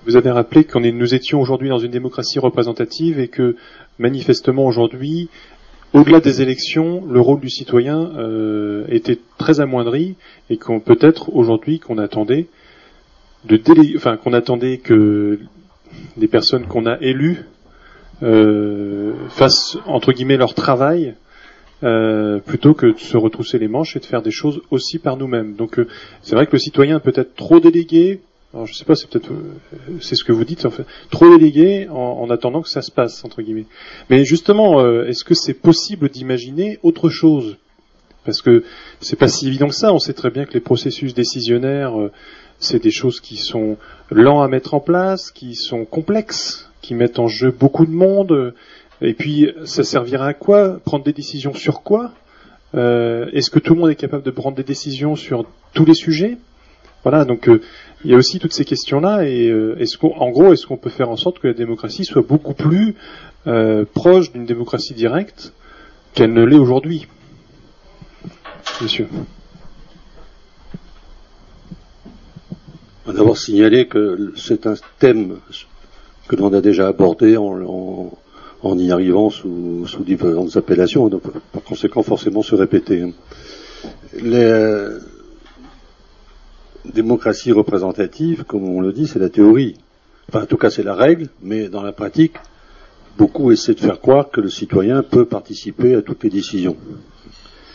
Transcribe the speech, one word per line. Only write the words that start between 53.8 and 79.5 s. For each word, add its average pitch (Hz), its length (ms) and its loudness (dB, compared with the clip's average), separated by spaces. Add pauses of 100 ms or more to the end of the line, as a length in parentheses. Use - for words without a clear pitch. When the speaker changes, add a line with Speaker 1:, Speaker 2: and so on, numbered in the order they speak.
Speaker 1:
monde 165 100 2
est 143 60 -2
capable 143 260 -8
de 135 80 -6
prendre 131 260 -8
des 135 60 -8
décisions 139 540 -6
sur - 280 -6 (300)
tous 160 100 4
les 160 100 8
sujets ? 170 440 -4 (640)
Voilà, 143 240 2
donc, 123 220 -2
euh, 113 120 8 (440)
il 143 80 2
y - 20 8
a - 20 10
aussi 131 220 4
toutes 165 160 -6
ces 143 100 -2
questions-là. 160 600 -2
Et, 123 220 0
euh, 110 300 0
est-ce 117 200 -4
qu'on, 160 140 2
en 127 180 -4
gros, 165 220 6
est-ce 151 140 0
qu'on 131 120 -8
peut 123 120 -8
faire 120 200 -4
en 113 60 -6
sorte 180 240 -6
que 139 80 0
la 120 60 0
démocratie 117 500 -8
soit - 180 0
beaucoup 143 320 -2
plus, 196 400 0 (520)
euh, 110 460 2
proche 180 400 4
d'une 120 140 -12
démocratie 120 480 -6
directe 120 580 -4 (600)
qu'elle 113 180 4
ne 117 120 6
l'est 135 120 6
aujourd'hui ? 147 520 2 (1700)
Monsieur. 110 280 -6 (4000)
Speaker 2:
On 98 60 -10
va 95 60 -6
d'abord 104 180 4
signaler 110 500 2
que 101 500 -4
c'est - 300 -6
un 107 80 -2 (240)
thème 110 380 2 (920)
que - 100 -4
l'on 98 180 0
a 98 80 2
déjà 95 260 2
abordé 98 480 4
en, 101 240 -4
en, 92 580 -12 (440)
en 95 160 -2
y 90 120 0
arrivant 92 380 2
sous, 87 580 -8